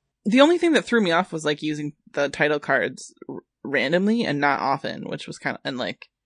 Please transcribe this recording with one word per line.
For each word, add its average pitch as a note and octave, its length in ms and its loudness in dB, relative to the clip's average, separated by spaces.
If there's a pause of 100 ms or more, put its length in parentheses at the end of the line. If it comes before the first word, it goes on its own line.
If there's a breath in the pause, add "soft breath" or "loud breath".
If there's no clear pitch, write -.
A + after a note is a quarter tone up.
(260)
The A3 160 6
only E4+ 160 6
thing E4 160 2
that G3 120 2
threw A#3 160 2
me F3+ 100 2
off F3 200 0
was, D#3 140 -6
like, D3 160 -2
using D3+ 320 -4 (200)
the C#3+ 160 0
title D3+ 300 0
cards C3 540 -2 (160)
r-, - 120 -12 (220)
randomly F3 600 0
and C#3+ 160 -2
not C#3+ 200 2
often, C3+ 440 -4
which - 240 -10
was - 100 -12
kinda, - 260 -8
and, C#3 140 -6
like, - 320 -8 (160)